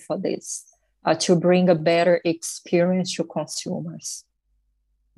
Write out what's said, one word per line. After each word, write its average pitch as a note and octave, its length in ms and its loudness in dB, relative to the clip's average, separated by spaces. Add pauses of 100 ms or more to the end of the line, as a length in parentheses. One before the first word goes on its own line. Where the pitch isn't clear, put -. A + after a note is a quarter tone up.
for D#3+ 120 -4
this, - 480 -6 (400)
uh, E3 100 2
to F3 200 2
bring F3+ 340 4
a F3 60 6
better E3+ 480 2
experience F3+ 920 0
to E3+ 80 -2
consumers. D#3+ 1000 -8 (920)